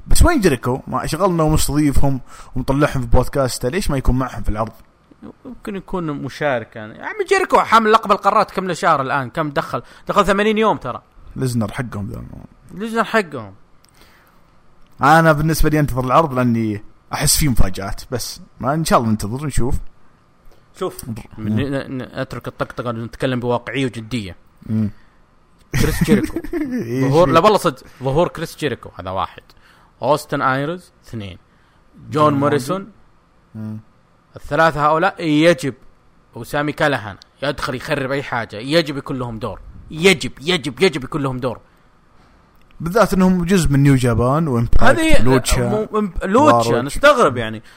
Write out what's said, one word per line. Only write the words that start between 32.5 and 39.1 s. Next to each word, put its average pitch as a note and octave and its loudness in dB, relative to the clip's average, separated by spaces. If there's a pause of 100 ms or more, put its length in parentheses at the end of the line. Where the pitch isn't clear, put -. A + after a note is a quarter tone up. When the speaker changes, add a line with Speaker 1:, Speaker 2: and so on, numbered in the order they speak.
Speaker 1:
مم. A2 -12 (580)
Speaker 2:
الثلاثة D3 0
هؤلاء D#3+ 0
يجب، D#3 2 (600)
وسامي D3 -6
كالهان B2 -2 (280)
يدخل C#3 -6
يخرب C3+ -6
أي C#3 -4
حاجة، A2+ -8
يجب C#3+ -2
يكون C#3 -8